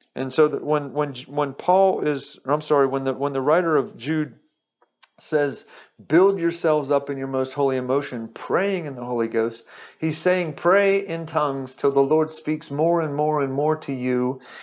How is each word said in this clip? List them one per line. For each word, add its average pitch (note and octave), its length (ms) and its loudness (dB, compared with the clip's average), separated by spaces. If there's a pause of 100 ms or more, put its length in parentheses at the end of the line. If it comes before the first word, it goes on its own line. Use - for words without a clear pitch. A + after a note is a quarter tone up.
(160)
And C3+ 160 -6
so D3+ 160 6
that C3+ 160 -4
when, D3 300 -2
when, C#3+ 200 -2 (120)
when C#3+ 260 -2
Paul F#3 480 2
is, D3 460 -4
or C3+ 80 2
I'm D3+ 80 -2
sorry, C#3+ 240 4
when C3+ 180 -2
the, C3+ 80 0
when C#3 220 -4
the C3+ 80 -2
writer D#3+ 340 2
of A#2+ 220 -2
Jude C#3+ 380 -4 (840)
says, C#3+ 440 -2 (440)
"Build F#3 320 4
yourselves D#3+ 500 0
up C#3+ 180 2
in C#3 80 -4
your C3+ 120 -6
most C3 240 -2
holy C#3 240 0
emotion, B2+ 580 -2
praying F3+ 520 -2
in C#3 100 -8
the A#2+ 80 -10
Holy A#2+ 240 -2
Ghost," A2+ 360 -2 (360)
he's D#3+ 180 -2
saying, F3+ 360 0
"Pray G3 520 2
in E3 180 -6
tongues C#3+ 480 -2
till C#3 200 0
the C#3 80 4
Lord D#3 320 2
speaks D#3 360 -6
more E3 320 0
and D3+ 140 -2
more D3+ 260 0
and C3+ 120 -2
more D3+ 240 0
to D#3 160 -8
you, B2+ 480 0 (220)